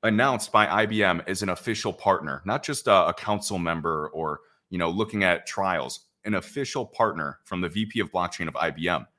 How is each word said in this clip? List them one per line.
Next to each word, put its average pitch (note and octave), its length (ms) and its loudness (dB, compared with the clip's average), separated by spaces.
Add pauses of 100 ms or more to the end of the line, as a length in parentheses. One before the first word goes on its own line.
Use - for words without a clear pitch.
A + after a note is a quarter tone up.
announced A2+ 500 2
by G#2+ 200 6
I G#2+ 120 4
B G#2+ 180 0
M F2 240 4
as F#2 140 -4
an G2 80 -2
official G#2 420 -4
partner, D#2 540 0
not G#2 180 -2
just - 240 -4
a, F#2+ 200 8
a F2 60 0
council G#2 460 -4
member D#2+ 540 -2
or, D#2 260 -4 (300)
you F2+ 80 -6
know, E2+ 120 0
looking G#2 360 0
at F2 200 2
trials, F2+ 600 -2 (180)
an G#2+ 120 -2
official C3+ 500 -4
partner E2+ 580 0
from F#2 160 -6
the F2+ 80 -2
V G#2 200 -2
P A2 120 -4
of F#2 100 -2
blockchain F2 380 -2
of D#2+ 80 -8
I E2 160 0
B D#2 160 -4
M. E2 180 0 (140)